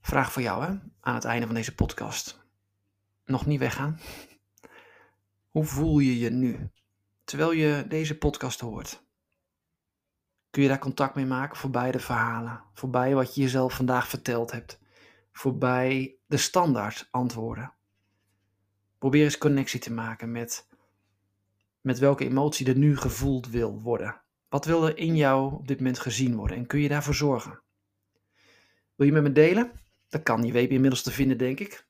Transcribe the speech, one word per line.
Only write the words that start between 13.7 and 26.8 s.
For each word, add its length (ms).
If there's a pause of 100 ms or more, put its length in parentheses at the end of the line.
vandaag 340
verteld 420
hebt, 300 (520)
voorbij 840 (100)
de 100
standaard 760
antwoorden? 640 (1300)
Probeer 260
eens 140
connectie 420
te 120
maken 400
met, 360 (1120)
met 180
welke 260
emotie 420
er 100
nu 200
gevoeld 520
wil 320
worden. 400 (280)
Wat 160
wil 220
er 100
in 200
jou 380
op 140
dit 80
moment 220
gezien 380
worden 200
en 100
kun 140